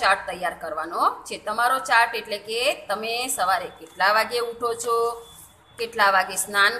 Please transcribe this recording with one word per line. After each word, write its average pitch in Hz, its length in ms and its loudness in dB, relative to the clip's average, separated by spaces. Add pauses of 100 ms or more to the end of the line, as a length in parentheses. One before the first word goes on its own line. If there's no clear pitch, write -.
ચાર્ટ 196 260 2
તૈયાર 175 280 -4
કરવાનો 170 720 -2
છે. 202 140 -10
તમારો 240 400 0
ચાર્ટ 233 360 4
એટલે 214 240 -6
કે 226 500 -2
તમે 226 400 -4
સવારે 180 400 0
કેટલા 185 440 0
વાગે 220 260 2
ઉઠો 233 360 -4
છો, 233 520 -2 (520)
કેટલા 220 320 2
વાગે 190 260 2
સ્નાન 202 440 2